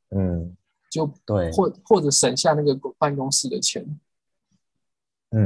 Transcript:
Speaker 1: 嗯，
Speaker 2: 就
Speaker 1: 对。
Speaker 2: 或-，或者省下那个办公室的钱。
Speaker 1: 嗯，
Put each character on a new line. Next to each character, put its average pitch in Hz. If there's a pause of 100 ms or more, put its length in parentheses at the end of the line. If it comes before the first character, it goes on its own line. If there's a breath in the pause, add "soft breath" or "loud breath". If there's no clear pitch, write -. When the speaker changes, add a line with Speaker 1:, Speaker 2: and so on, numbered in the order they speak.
Speaker 1:
嗯， 90 (320)
Speaker 2:
就 160 (200)
Speaker 1:
对。 90
Speaker 2:
或-， 170 (140)
或 202
者 147
省 131
下 160
那 147
个 143 (240)
办 143
公 135
室 -
的 135
钱。 - (1500)
Speaker 1:
嗯， 110